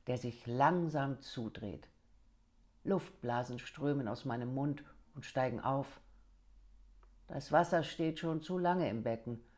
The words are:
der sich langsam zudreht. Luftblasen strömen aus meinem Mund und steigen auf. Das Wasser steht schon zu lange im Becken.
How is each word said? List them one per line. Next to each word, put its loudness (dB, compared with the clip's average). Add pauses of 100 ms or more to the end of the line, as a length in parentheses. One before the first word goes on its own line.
der 0
sich -6
langsam 2
zudreht. -8 (960)
Luftblasen 0
strömen 0
aus -4
meinem -2
Mund 0 (320)
und -12
steigen 0
auf. -2 (1300)
Das -4
Wasser 6
steht -2
schon -2
zu -2
lange 2
im -2
Becken. -4 (140)